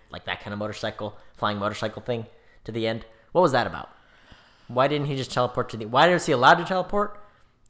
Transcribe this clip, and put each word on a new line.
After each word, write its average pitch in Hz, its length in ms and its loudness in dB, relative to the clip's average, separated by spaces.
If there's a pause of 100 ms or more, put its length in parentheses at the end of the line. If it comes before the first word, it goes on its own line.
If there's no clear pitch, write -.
(100)
like - 140 -16
that - 160 -6
kind 104 120 -12
of 104 60 -8
motorcycle, 104 580 -8 (200)
flying 104 220 -2
motorcycle 107 440 -6
thing 117 240 -6 (380)
to 107 80 -12
the 113 160 -2
end. 113 160 -4 (260)
What 175 120 4
was 151 100 4
that 117 160 2
about? 82 200 -12 (800)
Why 127 220 2
didn't 147 180 -2
he 143 80 -4
just 131 160 -6
teleport 123 400 -2
to 113 60 -10
the, 110 100 -8
why 135 260 6
was 170 140 0
he 160 60 2
allowed 131 240 8
to 170 80 -4
teleport? 190 580 -2 (480)